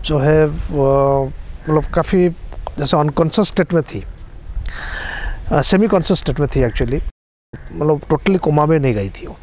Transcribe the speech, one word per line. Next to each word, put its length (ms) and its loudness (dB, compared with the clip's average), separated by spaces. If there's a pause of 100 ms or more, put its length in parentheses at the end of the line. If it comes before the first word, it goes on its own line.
जो 160 0
है, 280 4
वो, 760 2 (460)
मतलब, 140 4
काफ़ी 440 2 (500)
जैसे 180 0
अनकॉन्शियस 520 2
स्टेट 260 -2
में 80 4
थी, 220 -8 (1500)
अ, 100 2
सेमी 240 4
कॉन्शियस 320 2
स्टेट 220 -2
में 80 2
थी 220 2
actually, 320 -2 (720)
मतलब 280 0
totally 380 0
कोमा 280 2
में 120 4
नहीं 160 2
गई 160 -4
थी 160 -14
वो। 160 -14